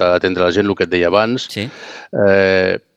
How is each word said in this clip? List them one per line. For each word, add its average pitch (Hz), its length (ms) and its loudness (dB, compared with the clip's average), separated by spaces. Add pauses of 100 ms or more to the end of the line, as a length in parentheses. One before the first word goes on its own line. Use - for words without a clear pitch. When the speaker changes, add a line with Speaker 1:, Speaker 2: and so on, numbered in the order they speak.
Speaker 1:
atendre 90 400 2
la 87 80 0
gent, 101 140 0
el 95 100 -2
que 90 100 -2
et 82 40 -18
deia 87 180 0
abans. 110 420 0
Speaker 2:
Sí. 107 140 -6 (580)
Speaker 1:
Eh, 95 540 2 (180)